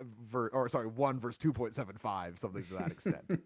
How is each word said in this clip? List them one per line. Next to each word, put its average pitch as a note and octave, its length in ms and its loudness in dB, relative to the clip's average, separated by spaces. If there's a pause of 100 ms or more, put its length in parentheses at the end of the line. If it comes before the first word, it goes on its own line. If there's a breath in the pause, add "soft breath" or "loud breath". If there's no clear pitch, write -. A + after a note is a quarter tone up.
(300)
ver-, A#2 180 4
or B2 220 4
sorry, A#2+ 180 2
one C3 320 2
versus A#2+ 180 -4
two D#3 140 4
point A2+ 240 0
seven G#2 220 -4
five, F#2 420 -4
something G2 240 -4
to F2+ 120 -10
that F#2 140 -2
extent. - 360 -2 (200)